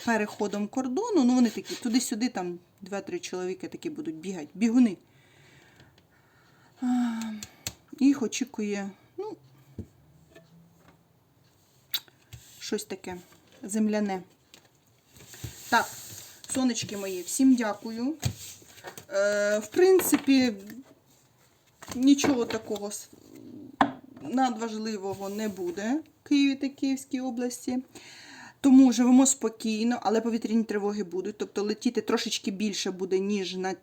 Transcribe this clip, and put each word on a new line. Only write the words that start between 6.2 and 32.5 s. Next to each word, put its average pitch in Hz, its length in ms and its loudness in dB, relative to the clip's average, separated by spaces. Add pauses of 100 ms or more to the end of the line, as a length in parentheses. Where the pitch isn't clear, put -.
А, 254 60 -4 (1120)
їх 269 220 4
очікує, 208 680 -4 (260)
ну, 415 200 -10 (3250)
щось - 260 -6
таке 185 320 -12 (460)
земляне. 208 600 0 (1500)
Так, - 220 2 (640)
сонечки 240 420 -2
мої, 190 260 -6
всім 262 320 4
дякую. 226 600 -4 (960)
Е, 208 480 2
в 214 80 -6
принципі, 285 840 4 (1400)
нічого 269 500 4
такого 214 460 -6
с-, - 180 -14 (1200)
надважливого 214 960 -4
не 214 200 -4
буде 202 520 -4 (240)
в - 40 -20
Києві 277 260 4
та 277 140 -4
Київській 269 520 -4
області. 247 580 -4 (840)
Тому 262 320 10
живемо 247 340 8
спокійно, 226 760 -2
але 214 180 2
повітряні 226 440 0
тривоги 208 400 -2
будуть, 180 340 -6
тобто 202 240 -4
летіти 214 380 -2
трошечки 226 500 -2